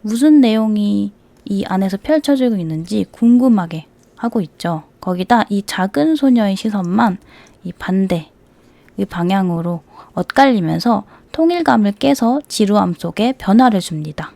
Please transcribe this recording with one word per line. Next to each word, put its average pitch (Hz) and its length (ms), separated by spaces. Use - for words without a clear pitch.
무슨 262 380
내용이 208 680
이 196 180
안에서 190 320
펼쳐지고 269 600
있는지 175 540
궁금하게 233 760
하고 233 260
있죠. 165 440
거기다 185 480
이 202 160
작은 285 500
소녀의 240 400
시선만 196 640
이 180 80
반대의 185 560
방향으로 175 760
엇갈리면서 196 880
통일감을 311 600
깨서 262 540
지루함 202 480
속에 214 380
변화를 226 480
줍니다. 156 560